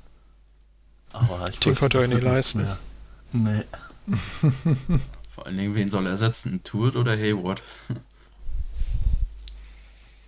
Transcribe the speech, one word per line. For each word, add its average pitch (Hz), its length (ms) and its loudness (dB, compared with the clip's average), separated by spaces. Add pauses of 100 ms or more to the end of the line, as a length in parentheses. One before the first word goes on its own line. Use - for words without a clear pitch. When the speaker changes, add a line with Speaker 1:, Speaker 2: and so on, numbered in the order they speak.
(1120)
Speaker 1:
Aber 90 360 2
ich - 120 -8
Speaker 2:
Den 143 160 4
Speaker 1:
fürchte, 135 220 2
Speaker 2:
konnte - 0 -
er 127 40 6
Speaker 1:
das 123 60 4
Speaker 2:
nie 123 140 0
Speaker 1:
wird 127 120 4
nichts 131 200 4
Speaker 2:
leisten. 98 240 -2 (640)
Speaker 1:
mehr. 107 220 2 (460)
Nee. 151 880 2
Speaker 3:
<laughs> - 20 2 (340)
Vor - 120 -12
allen 95 100 -6
Dingen, 101 180 0
wen 101 160 2
soll 95 160 0
er 90 60 0
ersetzen? 104 520 0
Tourt 120 320 0
oder 120 200 2
Hayward? 98 460 0 (260)
<laughs> - 140 -6 (2250)